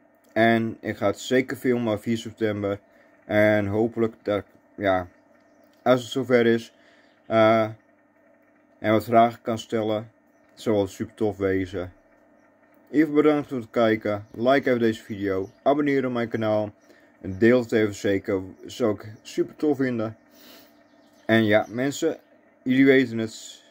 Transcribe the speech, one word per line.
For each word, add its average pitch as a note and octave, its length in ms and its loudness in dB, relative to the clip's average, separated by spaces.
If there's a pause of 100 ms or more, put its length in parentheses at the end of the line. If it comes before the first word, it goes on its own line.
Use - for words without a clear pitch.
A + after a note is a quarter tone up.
(320)
En A2+ 480 0
ik G#2+ 160 -8
ga A2 100 -2
het G2+ 140 -2
zeker C3 360 -2
filmen A#2+ 380 0
op G2+ 80 -8
vier A#2 160 -2
september. G#2 600 -4 (460)
En G#2+ 420 2
hopelijk A2+ 560 -2
dat, G2+ 220 -2 (300)
ja, F#2 340 -2 (760)
als B2+ 200 2
het A2+ 80 -14
zover B2 360 2
is, A#2 280 0 (520)
eh, A2 420 4 (1080)
en G#2+ 140 0
wat G#2+ 120 2
vragen A#2 380 4
kan A2+ 160 -4
stellen, A2 520 -4 (440)
zal G#2+ 260 -2
het G2 100 -2
super - 240 -12
tof G#2 220 -4
wezen. F#2+ 560 -4 (960)
Even D3 240 0
bedankt D3 340 2
voor C3+ 100 -8
het A2 120 -12
kijken. A2 600 0
Like C3+ 380 0
even B2 120 0
deze A2+ 220 0
video. G2 480 -6 (120)
Abonneer C#3 440 0
op B2+ 60 -6
mijn A#2 160 -4
kanaal. G#2+ 440 -2 (480)
En F#2+ 180 -10
deel A#2 220 6
het A#2 120 -6
even G#2+ 220 2
zeker. G2 480 -2 (240)
Zou A2 280 -2
ik G#2+ 180 -16 (100)
super - 340 -6
tof D3+ 200 -2
vinden. A#2 400 -4 (1080)
En A2 200 2
ja, G#2 240 2
mensen, C#3 480 -4 (460)
jullie B2+ 220 2
weten C3 340 4
het. - 520 -10